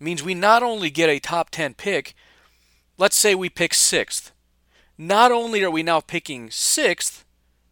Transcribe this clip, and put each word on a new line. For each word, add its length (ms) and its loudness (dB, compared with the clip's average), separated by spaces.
means 220 -6
we 120 -6
not 300 4
only 260 -2
get 200 2
a 100 0
top 300 -4
ten 240 -4
pick, 400 -4
let's 180 4
say 200 2
we 120 -4
pick 240 -4
sixth. 600 -2
Not 320 4
only 320 0
are 80 0
we 140 -2
now 160 2
picking 500 -10
sixth, 760 -2